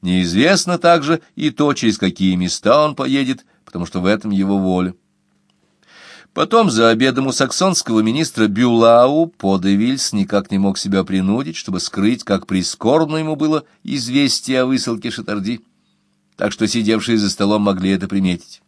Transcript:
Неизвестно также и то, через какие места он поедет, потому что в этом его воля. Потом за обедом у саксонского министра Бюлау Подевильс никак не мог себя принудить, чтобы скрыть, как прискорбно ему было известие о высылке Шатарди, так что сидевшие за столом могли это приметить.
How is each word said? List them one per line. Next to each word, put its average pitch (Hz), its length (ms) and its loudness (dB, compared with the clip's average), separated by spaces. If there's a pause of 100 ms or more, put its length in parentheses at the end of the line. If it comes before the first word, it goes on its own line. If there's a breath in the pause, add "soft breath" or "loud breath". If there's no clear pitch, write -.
Неизвестно 98 760 0
также 165 420 2 (160 soft breath)
и 151 140 -2
то, 147 240 0
через 113 240 0
какие 95 380 0
места 98 460 2
он 147 120 -2
поедет, 131 500 -4 (220)
потому 87 180 -8
что 90 160 -6
в 90 60 -2
этом 104 240 0
его 98 260 0
воля. 92 380 0 (1400 loud breath)
Потом 226 360 2
за 117 180 4
обедом 131 380 2
у 131 60 -2
саксонского 135 680 0
министра 117 460 0
Бюлау 120 800 4
Подевильс 98 880 0
никак 98 360 -2
не 101 60 -2
мог 98 220 0
себя 95 260 -2
принудить, 104 520 -2
чтобы 92 220 -8
скрыть, 104 460 -2
как 98 220 -2
прискорбно 147 720 0
ему 156 180 -4
было 156 280 -2 (200 soft breath)
известие 131 760 -2
о 127 40 0
высылке 123 440 -4
Шатарди, 104 500 -8 (760)
так 104 140 -2
что 110 160 -4
сидевшие 110 520 0
за 104 100 0
столом 104 340 0
могли 95 280 0
это 95 180 -2
приметить. 95 600 -4